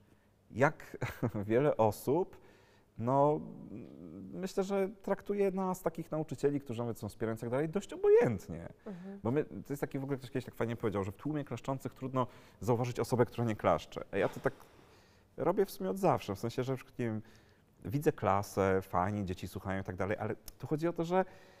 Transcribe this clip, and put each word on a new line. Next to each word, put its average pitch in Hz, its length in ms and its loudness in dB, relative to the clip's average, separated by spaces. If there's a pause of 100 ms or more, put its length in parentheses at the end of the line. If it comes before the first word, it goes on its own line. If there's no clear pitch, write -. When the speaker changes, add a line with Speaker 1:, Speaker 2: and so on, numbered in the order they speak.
(520)
Speaker 1:
jak - 460 0 (160)
<laughs> 107 380 -2
wiele 131 260 6
osób, 123 640 2 (560)
no, 139 420 4 (920)
myślę, 190 300 -2
że 196 260 0
traktuje 202 600 -2
nas, 185 300 -2
takich - 300 -4
nauczycieli, 143 480 0
którzy 117 200 -6
nawet 120 200 -4
są 104 100 -6
wspierani 110 280 -4
i - 40 -10
tak 120 80 -6
dalej, 143 200 0
dość 196 240 -4
obojętnie. 359 760 4 (160)
Speaker 2:
Mhm. 180 380 -12
Speaker 1:
Bo 113 80 2
my, 143 120 2
to - 300 -8
jest 143 80 -6
taki 143 180 -6
w 135 40 -4
ogóle, 139 140 -4
ktoś 127 120 -12
kiedyś - 160 -4
tak - 100 -14
fajnie 117 200 -2
powiedział, 101 280 0
że 101 80 -2
w - 40 -10
tłumie 147 280 -4
klaszczących 131 500 -6
trudno 131 340 -2 (320)
zauważyć 120 400 2
osobę, 117 260 4
która 120 200 -2
nie 110 100 0
klaszcze. - 560 2
A 95 60 -2
ja 98 120 4
to - 100 -8
tak - 140 0 (840)
robię 175 280 2
w - 60 -14
sumie 190 180 -6
od 190 80 -2
zawsze, 135 380 2
w - 40 -12
sensie, 117 240 -2
że 131 100 -2
na - 20 0
przykład, - 240 -14
nie 123 60 0
wiem, 110 160 -2 (640)
widzę 147 260 2
klasę, 98 680 2
fajnie, 101 440 0
dzieci 92 220 -6
słuchają 95 340 -6
i - 20 -8
tak 92 120 -8
dalej, 95 220 -2
ale 107 180 -4 (240)
tu 131 80 -10
chodzi 156 200 -2
o 170 60 -2
to, 170 100 -2
że 185 220 2 (340)